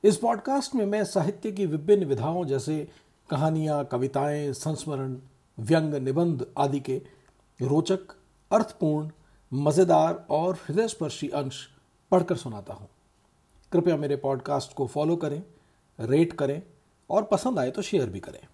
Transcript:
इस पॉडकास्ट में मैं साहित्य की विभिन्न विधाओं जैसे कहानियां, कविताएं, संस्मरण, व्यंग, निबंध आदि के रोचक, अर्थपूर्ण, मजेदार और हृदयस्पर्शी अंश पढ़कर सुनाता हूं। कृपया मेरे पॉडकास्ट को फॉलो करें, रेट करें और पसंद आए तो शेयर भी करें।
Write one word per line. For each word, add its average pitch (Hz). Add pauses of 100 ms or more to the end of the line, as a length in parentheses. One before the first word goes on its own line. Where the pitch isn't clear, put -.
इस 208
पॉडकास्ट 247
में 220
मैं 208
साहित्य 202
की 196
विभिन्न 165
विधाओं 147
जैसे 143 (420)
कहानियां, 156
कविताएं, 139
संस्मरण, 135 (420)
व्यंग, 151
निबंध 139 (100)
आदि 139
के 131 (600)
रोचक, 156 (520)
अर्थपूर्ण, 156 (440)
मजेदार 160
और 170
हृदयस्पर्शी 170
अंश 135 (440)
पढ़कर 180
सुनाता 107
हूं। 98 (840)
कृपया 170
मेरे 143
पॉडकास्ट 139
को 135
फॉलो 151
करें, 156 (560)
रेट 147
करें 143 (480)
और 208
पसंद 208
आए 131
तो 208
शेयर 147
भी 95
करें। -